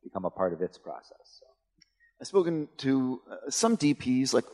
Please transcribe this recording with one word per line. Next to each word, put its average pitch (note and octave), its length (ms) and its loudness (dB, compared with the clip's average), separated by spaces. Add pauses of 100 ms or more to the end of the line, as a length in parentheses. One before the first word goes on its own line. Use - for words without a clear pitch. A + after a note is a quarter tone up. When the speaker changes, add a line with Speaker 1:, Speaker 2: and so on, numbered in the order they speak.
Speaker 1:
become F#2+ 220 -8
a E2+ 40 -2
part F#2 240 0
of E2 80 -6
its F2 160 -6
process, - 640 -18
so. - 60 -20 (760)
Speaker 2:
I've - 60 -14
spoken E3 500 2
to, C3+ 520 0
uh, A#2+ 200 -12
some A3+ 260 2
D D3 180 2
Ps, B2+ 400 0
like, B2 200 4